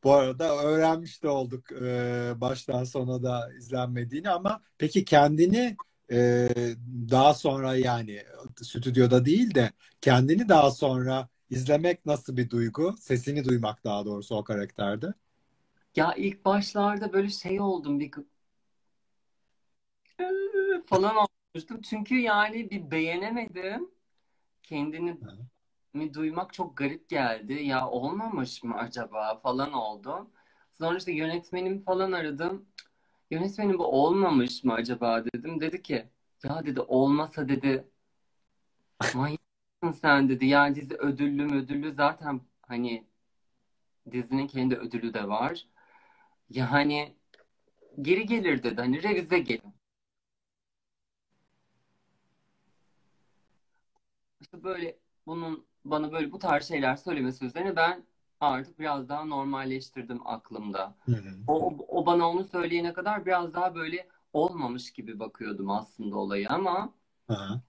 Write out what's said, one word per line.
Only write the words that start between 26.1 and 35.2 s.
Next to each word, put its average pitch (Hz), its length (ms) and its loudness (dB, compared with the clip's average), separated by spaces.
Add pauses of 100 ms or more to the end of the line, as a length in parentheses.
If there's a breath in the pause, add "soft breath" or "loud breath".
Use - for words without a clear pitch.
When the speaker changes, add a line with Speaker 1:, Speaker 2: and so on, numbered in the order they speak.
Speaker 2:
duymak 160 400 -6
çok 165 220 -8
garip 156 320 -4
geldi. 117 460 -2
Ya 135 360 -2
olmamış 156 760 -4
mı 113 140 -4
acaba 110 600 -6
falan 135 320 -2
oldum. 123 580 -8 (440)
Sonra 165 240 -2
işte 180 140 -6
yönetmenimi 175 720 -4
falan 185 280 0
aradım. 170 540 -4 (640)
"Yönetmenim 196 480 0
bu 170 80 0
olmamış 147 800 4
mı 120 100 2
acaba?" 117 520 0